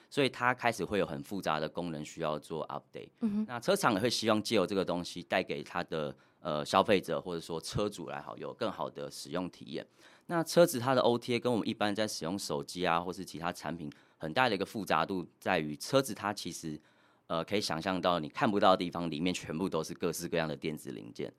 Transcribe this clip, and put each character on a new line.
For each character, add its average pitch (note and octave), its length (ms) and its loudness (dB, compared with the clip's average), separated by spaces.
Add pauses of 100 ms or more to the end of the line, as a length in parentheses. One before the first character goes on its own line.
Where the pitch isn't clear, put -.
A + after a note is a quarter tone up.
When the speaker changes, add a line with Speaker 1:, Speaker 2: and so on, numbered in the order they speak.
(140)
Speaker 1:
所 C#3+ 80 2
以 C3 60 4
它 B2 260 2
开 A#2+ 160 2
始 G2+ 140 0
会 G2 160 0
有 F2 60 4
很 D2 180 -6
复 G2 180 -6
杂 D#2 160 0
的 D#2 120 -2
功 E2+ 200 -4
能 D2+ 140 -6
需 D2+ 160 -12
要 D#2 180 0
做 D2+ 300 -6
update。 - 400 -12 (140)
Speaker 2:
嗯 A3 100 0
哼。 G#3+ 160 -2
Speaker 1:
那 A#2+ 100 -8
车 F3 160 2
厂 E3 200 4
也 F#2 60 2
会 A#2+ 100 4
希 A2 180 0
望 G#2+ 160 4
借 A2+ 140 2
由 F2+ 100 6
这 G2+ 80 -2
个 F#2 80 4
东 F2 180 0
西 F2 220 -8
带 G2 180 0
给 D2 220 -4
它 - 220 -4
的， D2+ 280 -4 (280)
呃， D2+ 240 -2
消 F#2+ 180 6
费 G2+ 160 6
者 D#2 220 -2
或 F2 120 -6
者 E2 60 -4
说 E2 220 -6
车 - 260 -2
主 F2+ 220 -8
来 C#2 120 -8
好， B1+ 140 -12
有 C#2 180 -10
更 A2 160 -4
好 D2+ 200 -6
的 C#2 200 -10
使 - 200 -12
用 F2 200 -4
体 - 180 -16
验。 C#2 200 -8 (380)
那 E3+ 180 -2
车 E3+ 220 8
子 C3 120 -2
它 B2 160 2
的 B2+ 60 6
O A#2+ 180 6
T A#2+ 160 -2
A A#2 60 2
跟 B2 100 0
我 A#2+ 80 2
们 F#2+ 80 0
一 A2 80 0
般 G#2 220 0
在 G#2+ 100 0
使 F#2 200 -6
用 F#2+ 120 -2
手 D2 240 -2
机 F2 240 -4
啊， E2+ 140 4
或 F2+ 140 -4
是 F#2 100 -8
其 D#2 160 -12
他 F2 140 -2
产 E2 240 -6
品 D2+ 120 -8 (280)
很 D#2+ 160 -6
大 B2+ 160 4
的 G#2 60 2
一 - 20 -2
个 F#2 80 0
复 G#2+ 180 -6
杂 E2 220 4
度 F2 200 -4 (140)
在 F#2 200 2
于， D2+ 180 -2
车 - 240 2
子 B2 120 -4
它 G2+ 200 -4
其 F2+ 180 -6
实， D#2 260 -8 (500)
呃， E2 180 0
可 G2+ 100 -2
以 G#2 60 4
想 D#2+ 200 -2
象 F#2 200 0
到 F2 180 4
你 D2+ 80 -4
看 B2 240 0
不 G2+ 80 2
到 G2 120 8
的 F#2+ 120 8
地 F2 80 -2
方， F2 180 -2
里 D2+ 80 -2
面 F2+ 160 2
全 D#2+ 240 -6
部 F#2+ 120 0
都 D#2+ 120 0
是 E2 120 -6
各 E2+ 180 -2
式 E2+ 160 -4
各 E2+ 100 0
样 D#2+ 80 2
的 D2+ 80 -2
电 D#2 240 -4
子 C#2 140 -10
零 A1 220 -10
件。 - 240 -8